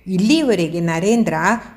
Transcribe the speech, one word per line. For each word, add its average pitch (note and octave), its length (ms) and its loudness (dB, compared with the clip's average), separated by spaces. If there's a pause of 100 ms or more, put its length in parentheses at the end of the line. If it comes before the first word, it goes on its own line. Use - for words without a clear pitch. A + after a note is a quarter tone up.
ಇಲ್ಲಿಯವರೆಗೆ F#3 760 0
ನರೇಂದ್ರ E3+ 540 0 (420)